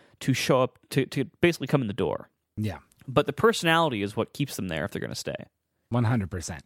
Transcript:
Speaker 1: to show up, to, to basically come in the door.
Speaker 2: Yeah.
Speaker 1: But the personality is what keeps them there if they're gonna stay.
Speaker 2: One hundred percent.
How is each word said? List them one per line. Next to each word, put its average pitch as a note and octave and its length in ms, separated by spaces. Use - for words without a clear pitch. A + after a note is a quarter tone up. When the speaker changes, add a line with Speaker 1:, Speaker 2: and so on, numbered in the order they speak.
Speaker 1:
to - 140
show C3 280
up, - 160
to, C3+ 160
to C3+ 180
basically E3 260
come C#3+ 140
in A#2+ 80
the G2+ 60
door. D2 340
Speaker 2:
Yeah. G#2+ 220
Speaker 1:
But C#3 180
the - 60
personality E3 720
is G2+ 140
what A2 160
keeps - 240
them G2 120
there D#2+ 160
if G2+ 80
they're - 80
gonna A1+ 140
stay. - 320
Speaker 2:
One A#2+ 160
hundred A2 260
percent. E2+ 360